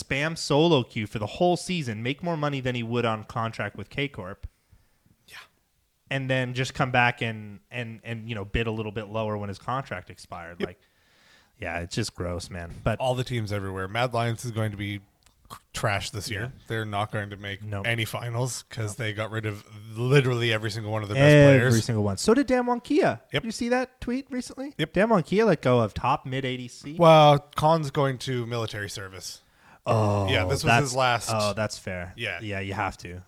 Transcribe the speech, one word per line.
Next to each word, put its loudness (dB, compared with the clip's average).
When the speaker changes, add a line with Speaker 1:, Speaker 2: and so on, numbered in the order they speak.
Speaker 1:
spam -2
solo 4
queue -6
for -10
the -2
whole 2
season, -6
make -4
more -4
money -2
than -2
he -4
would -2
on -2
contract -6
with -12
K -6
Corp. -12
Speaker 2:
Yeah. -20
Speaker 1:
And -2
then 0
just -2
come 0
back 2
and, -8
and, -10
and, -10
you -6
know, -6
bid -2
a -2
little -6
bit -8
lower -4
when -6
his -10
contract -6
expired. -16
Speaker 2:
Yep. -4
Speaker 1:
Like, -18
yeah, -6
it's -8
just -4
gross, -6
man. -10
But -6
Speaker 2:
All -2
the -4
teams -6
everywhere. -6
Mad -2
Lions -2
is -8
going -4
to -10
be -6
trash -4
this -8
year. -6
Speaker 1:
Yeah. -6
Speaker 2:
They're -4
not -4
going -6
to -12
make -10
Speaker 1:
Nope. -6
Speaker 2:
any 0
finals -6
'cause -6
Speaker 1:
Nope. -12
Speaker 2:
they -4
got -6
rid -4
of -6
literally 4
every 0
single -6
one -2
of -6
their -2
best 6
Speaker 1:
Every 12
Speaker 2:
players. 4
Speaker 1:
single 0
one. 0
So 4
did 4
Dan 2
Wonkia. 2
Speaker 2:
Yep. -2
Speaker 1:
You -6
see -4
that -2
tweet -4
recently? -8
Speaker 2:
Yep. -4
Speaker 1:
Dan 4
Wonkia 4
let 4
go 4
of 0
top -2
mid -4
A -4
D -12
C. -14
Speaker 2:
Well, 8
Khan's 2
going 0
to -4
military -6
service. -14
Speaker 1:
Oh, 2
Speaker 2:
Yeah, 2
this -2
was -2
Speaker 1:
that's, 4
Speaker 2:
his -6
last. 2
Speaker 1:
oh, 0
that's -4
fair. -10
Speaker 2:
Yeah. -6
Speaker 1:
Yeah, -6
you -6
have -4
to. -16
Speaker 2:
Yeah. -12